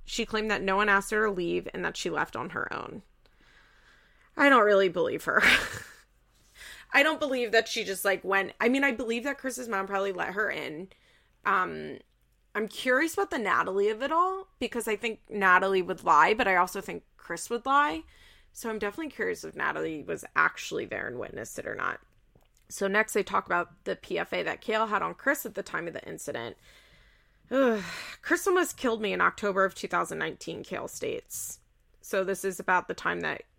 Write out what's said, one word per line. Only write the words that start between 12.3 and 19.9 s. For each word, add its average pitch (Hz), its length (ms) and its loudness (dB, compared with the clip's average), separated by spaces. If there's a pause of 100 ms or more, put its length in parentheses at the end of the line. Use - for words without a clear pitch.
I'm 208 140 -2
curious 269 460 0
about - 180 -2
the 311 80 -4
Natalie 190 500 2
of 220 140 -2
it 277 80 -2
all, 370 380 0 (100)
because 226 300 -4
I 214 80 0
think 220 320 -6
Natalie 190 520 4
would 175 220 -6
lie, 165 300 8
but 220 160 2
I 185 80 6
also 185 240 2
think 175 220 -10 (140)
Chris - 320 -10
would 233 160 -4
lie. 294 380 2 (500)
So - 160 -8
I'm 220 100 -6
definitely 208 320 -6
curious 185 340 -4
if 156 100 -12
Natalie 156 480 -4